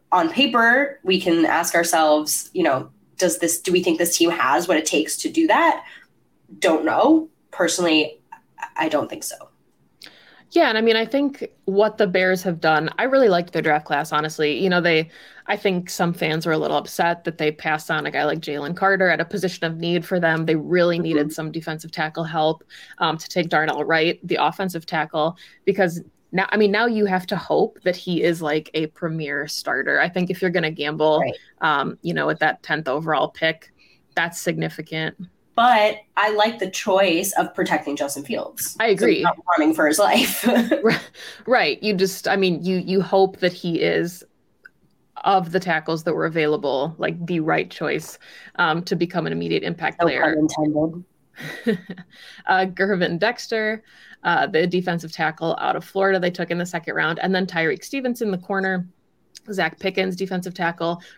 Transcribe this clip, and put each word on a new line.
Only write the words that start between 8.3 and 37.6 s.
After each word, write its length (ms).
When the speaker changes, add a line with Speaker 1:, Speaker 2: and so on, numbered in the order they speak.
Speaker 1:
I 120
don't 220
think 140
so. 260
Speaker 2:
Yeah, 180
and 100
I 40
mean, 120
I 100
think 440
what 340
the 80
Bears 380
have 160
done, 360
I 80
really 240
liked 240
their 100
draft 240
class, 260
honestly. 500
You 80
know, 100
they, 300
I 80
think 340
some 220
fans 340
were 60
a 60
little 180
upset 480
that 140
they 120
passed 400
on 160
a 60
guy 120
like 140
Jalen 380
Carter 320
at 120
a 40
position 400
of 140
need 280
for 140
them. 260
They 80
really 460
needed 260
Speaker 1:
Mm-hmm. 60
Speaker 2:
some 180
defensive 400
tackle 320
help, 400
um, 200
to 100
take 200
Darnell 340
Wright, 400
the 140
offensive 500
tackle, 500
because 360
now, 200
I 60
mean, 140
now 160
you 200
have 220
to 80
hope 460
that 140
he 260
is, 180
like, 340
a 140
premier 600
starter. 520
I 80
think 220
if 100
you're 120
gonna 180
gamble, 480
Speaker 1:
Right. 160
Speaker 2:
um, 400
you 120
know, 140
with 100
that 240
tenth 240
overall 420
pick, 440
that's 260
significant. 760
Speaker 1:
But 420
I 140
like 280
the 100
choice 720
of 160
protecting 400